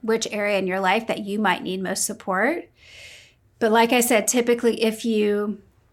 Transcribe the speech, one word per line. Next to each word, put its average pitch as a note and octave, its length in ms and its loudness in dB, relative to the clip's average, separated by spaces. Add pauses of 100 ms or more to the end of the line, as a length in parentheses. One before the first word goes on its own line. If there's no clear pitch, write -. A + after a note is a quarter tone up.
which A3+ 280 0
area G#3 280 0
in F#3+ 80 0
your F#3 140 0
life G3 260 2
that G3+ 180 -4
you G3+ 140 -4
might F#3+ 240 0
need F#3+ 200 -4
most F#3 220 -4
support. A3 640 -2 (880)
But A3 140 2
like A#3 200 4
I B3 80 4
said, A3 280 2
typically A#3 560 2
if A3 200 -2
you G#3 560 0 (320)